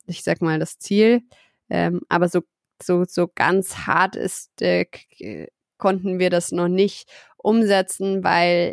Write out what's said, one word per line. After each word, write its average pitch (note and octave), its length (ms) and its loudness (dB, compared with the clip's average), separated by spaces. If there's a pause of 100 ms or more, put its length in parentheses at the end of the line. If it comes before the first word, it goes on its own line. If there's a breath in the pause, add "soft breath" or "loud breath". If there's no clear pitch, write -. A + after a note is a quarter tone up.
ich - 180 -10
sag E3+ 180 -2
mal, D#3+ 160 0
das - 220 -6
Ziel. A3 400 4 (500 soft breath)
Ähm, E3+ 380 0
aber F3 200 2
so, F3+ 120 0 (420)
so, F3+ 220 0
so F3 280 -2
ganz - 540 -2
hart F3+ 300 0
ist, - 440 -8
äh, F3+ 260 0
k-, - 600 -16 (320)
konnten F#3+ 400 -2
wir F3+ 120 2
das F3 200 -2
noch F3 180 0
nicht F#3+ 400 0 (280 loud breath)
umsetzen, G3 880 0
weil, F3 480 2